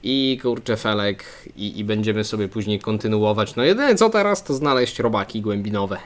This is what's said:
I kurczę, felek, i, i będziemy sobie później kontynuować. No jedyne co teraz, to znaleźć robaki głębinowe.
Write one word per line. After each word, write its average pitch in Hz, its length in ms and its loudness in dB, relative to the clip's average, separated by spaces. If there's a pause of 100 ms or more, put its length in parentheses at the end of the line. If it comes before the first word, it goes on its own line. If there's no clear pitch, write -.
I 131 380 0
kurczę, 117 360 -2
felek, 104 480 -2 (300)
i, 104 240 -8
i 104 40 -4
będziemy 107 400 0
sobie 104 240 -2
później 104 320 -2
kontynuować. 107 760 0
No 120 80 0
jedyne 226 320 4
co 220 140 4
teraz, 202 340 2
to 147 100 -4
znaleźć 131 460 0
robaki 110 420 -2
głębinowe. 101 640 -2